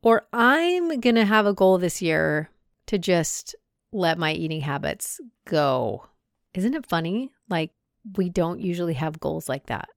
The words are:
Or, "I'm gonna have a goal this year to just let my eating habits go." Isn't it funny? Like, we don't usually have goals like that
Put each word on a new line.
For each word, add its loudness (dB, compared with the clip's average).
Or, 4
"I'm 2
gonna 4
have 4
a 2
goal 6
this -2
year 0
to -2
just -2
let 0
my 0
eating -4
habits -6
go." 0
Isn't -2
it -8
funny? -4
Like, -2
we 0
don't -2
usually -2
have -6
goals -6
like -6
that -8